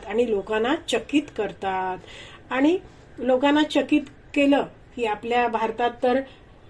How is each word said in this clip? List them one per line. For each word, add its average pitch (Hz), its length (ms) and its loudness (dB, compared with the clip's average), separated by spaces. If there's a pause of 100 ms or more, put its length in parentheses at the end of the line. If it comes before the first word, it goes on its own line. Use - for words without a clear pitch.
आणि 226 240 0
लोकांना 214 440 0 (140)
चकित 262 340 0 (140)
करतात. 190 600 -4 (540)
आणि 285 260 4 (400)
लोकांना 269 440 4
चकित 294 400 0 (320)
केलं 277 300 4 (320)
की, 240 80 -4
आपल्या 233 440 0
भारतात 226 420 -2 (120)
तर 262 180 2 (500)